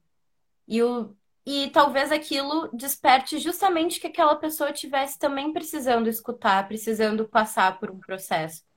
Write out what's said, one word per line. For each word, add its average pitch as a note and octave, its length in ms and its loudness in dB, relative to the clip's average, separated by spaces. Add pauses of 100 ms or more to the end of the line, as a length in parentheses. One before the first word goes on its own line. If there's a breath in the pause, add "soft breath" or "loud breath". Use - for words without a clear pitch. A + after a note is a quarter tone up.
(680)
E, A3+ 160 0
o, A#3+ 320 -2 (300)
e C#4 260 -2
talvez C#4 400 4
aquilo D4+ 640 -2
desperte C4 640 2
justamente F4 580 0
o - 40 -8
que F4 60 -8
aquela D#4+ 280 4
pessoa D#4 360 -4
tivesse C#4 460 -4
também C#4+ 360 -2
precisando C4 540 0
escutar, G#3+ 600 0
precisando A3 600 -2
passar G#3+ 520 2
por G3+ 120 -8
um F#3+ 80 -16
processo. E3+ 640 -6 (140)